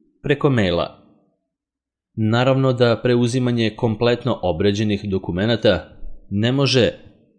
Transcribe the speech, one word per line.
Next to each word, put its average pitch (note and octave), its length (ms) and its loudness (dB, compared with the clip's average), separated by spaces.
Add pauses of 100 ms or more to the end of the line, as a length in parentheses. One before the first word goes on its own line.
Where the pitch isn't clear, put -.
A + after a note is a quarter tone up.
(240)
preko C#3+ 260 0
maila. F#2 500 -2 (1120)
Naravno B2+ 600 2
da A#2 300 2
preuzimanje A#2+ 680 0
kompletno A#2+ 760 -2
obrađenih G2+ 640 0
dokumenata F#2+ 880 -2 (320)
ne G#2+ 220 -2
može C3 400 2 (480)